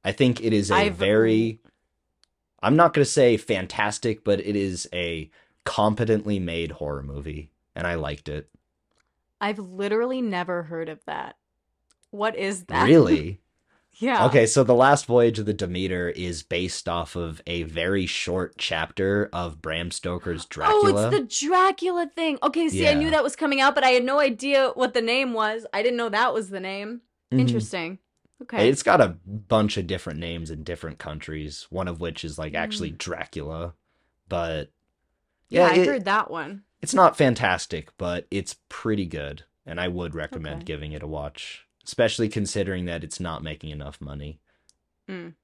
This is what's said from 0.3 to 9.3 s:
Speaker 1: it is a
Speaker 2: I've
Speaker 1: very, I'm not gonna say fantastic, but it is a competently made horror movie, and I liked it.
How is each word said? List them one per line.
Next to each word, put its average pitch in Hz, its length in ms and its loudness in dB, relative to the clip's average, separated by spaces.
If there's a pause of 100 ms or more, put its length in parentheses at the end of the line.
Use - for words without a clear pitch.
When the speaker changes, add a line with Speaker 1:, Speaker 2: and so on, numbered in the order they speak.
Speaker 1:
it 110 100 2
is 98 180 2
a - 40 6
Speaker 2:
I've 104 200 4
Speaker 1:
very, 110 640 4 (1040)
I'm 151 120 4
not 165 180 6
gonna 143 120 4
say 123 320 4
fantastic, 104 880 -2
but 101 160 2
it 104 160 -4
is 95 380 -4
a 85 360 -6 (340)
competently 107 760 0
made 85 340 -4
horror 73 300 -8
movie, 71 480 -12 (240)
and 85 120 -6
I 85 80 -2
liked 73 340 -8
it. 73 200 -10 (880)